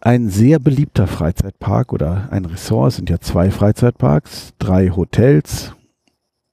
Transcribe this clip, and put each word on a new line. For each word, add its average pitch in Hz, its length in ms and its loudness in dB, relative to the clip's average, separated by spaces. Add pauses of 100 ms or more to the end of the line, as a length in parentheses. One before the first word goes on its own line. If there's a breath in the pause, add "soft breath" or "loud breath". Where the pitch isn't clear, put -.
ein 120 220 2
sehr 117 320 4
beliebter 131 480 0
Freizeitpark 98 840 -4
oder 95 380 -4
ein 95 140 -4
Ressort. 110 440 -2
Es - 80 -2
sind 90 140 -6
ja 82 80 0
zwei 92 320 0
Freizeitparks, - 1080 -2
drei 92 320 2
Hotels, 107 840 0 (800)